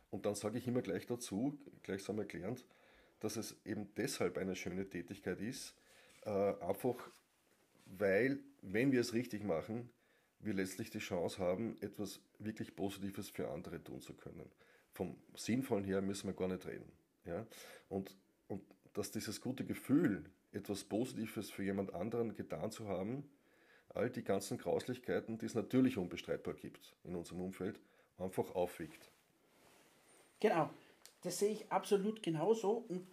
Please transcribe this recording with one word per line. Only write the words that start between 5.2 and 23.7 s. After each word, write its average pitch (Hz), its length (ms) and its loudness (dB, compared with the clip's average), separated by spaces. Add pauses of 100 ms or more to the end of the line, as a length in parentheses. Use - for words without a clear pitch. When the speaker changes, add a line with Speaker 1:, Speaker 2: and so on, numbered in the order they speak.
Speaker 1:
ist, 127 320 -6 (520)
äh, 110 40 -2
einfach 101 640 2 (920)
weil, 101 540 6 (220)
wenn 110 300 4
wir 123 100 8
es 113 120 0
richtig 110 300 0
machen, 107 460 0 (500)
wir 104 140 -2
letztlich 95 380 0
die 107 80 -4
Chance 95 400 0
haben, 95 420 2
etwas 101 380 -6 (180)
wirklich - 380 -6
Positives 98 540 -4
für 62 200 -4
andere 78 340 -6
tun - 180 -10
zu - 120 -12
können. - 360 -14 (420)
Vom 87 240 -2 (200)
Sinnvollen 107 480 2
her 98 180 2
müssen 98 260 -2
wir 92 80 -2
gar 92 120 0
nicht 92 200 -4
reden. - 240 -8 (340)
Ja? 92 220 -4 (420)
Und, 98 260 -4 (320)
und 98 140 -6 (320)
dass 101 160 -2
dieses - 320 -6
gute - 240 -2
Gefühl, 110 600 4 (260)
etwas 101 320 -4
Positives 110 640 -2
für - 140 -6
jemand 98 320 0
anderen 110 400 0
getan 92 360 -4
zu 110 160 -8
haben, 104 400 -2 (640)